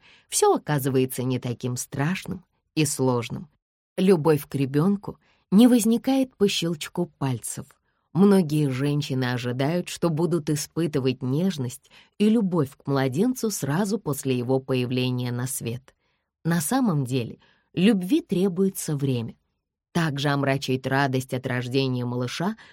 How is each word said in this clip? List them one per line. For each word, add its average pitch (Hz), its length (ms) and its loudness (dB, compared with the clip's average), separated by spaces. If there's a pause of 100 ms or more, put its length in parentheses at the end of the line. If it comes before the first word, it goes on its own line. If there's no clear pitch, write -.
(280)
всё 403 280 2
оказывается 131 680 0
не 127 160 -2
таким 123 380 -6
страшным 165 640 -6 (320)
и 151 100 2
сложным. 127 640 -2 (500)
Любовь 160 520 4
к - 60 -6
ребёнку 147 640 0 (320)
не 226 160 8
возникает 247 680 2
по 202 120 2
щелчку 170 580 -4
пальцев. - 600 -6 (460)
Многие 156 560 4
женщины 131 600 -2
ожидают, 131 580 -2
что - 200 -2
будут 160 400 -2
испытывать 147 720 -2
нежность 139 720 -4 (260)
и 214 120 4
любовь 180 460 2
к - 120 -20
младенцу 147 640 0
сразу 196 480 -2
после 135 360 -2
его 123 240 0
появления 127 720 -2
на 123 140 -4
свет. - 500 -8 (480)
На 170 160 2
самом 190 460 0
деле, 123 320 -4 (360)
любви 196 480 2
требуется 185 760 -2
время. 127 380 -2 (560)
Также 147 380 0
омрачить 135 580 0
радость 131 480 0
от 123 100 -4
рождения 123 600 -2
малыша 127 500 -4 (180)